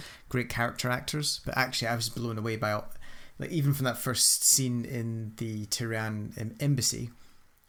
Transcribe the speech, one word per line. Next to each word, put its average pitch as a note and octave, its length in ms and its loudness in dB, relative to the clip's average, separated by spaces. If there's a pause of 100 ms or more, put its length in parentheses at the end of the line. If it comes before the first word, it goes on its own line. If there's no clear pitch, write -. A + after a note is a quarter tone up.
(300)
great A#2+ 200 0
character B2 420 0
actors. C#3+ 520 -2
But - 140 -4
actually, B2+ 300 2
I A#2 80 2
was A2+ 140 0
blown A#2 280 -4
away A2 200 -2
by G#2+ 160 0
all, G#2 140 -2 (520)
like, - 120 -4
even C#3+ 220 4
from C3 120 0
that A#2+ 120 0
first - 460 4
scene B2 420 4
in A2+ 520 -4
the G#2+ 280 -4
Tehran A2 720 -2
em-, A2 220 -6
embassy, A#2+ 500 2 (600)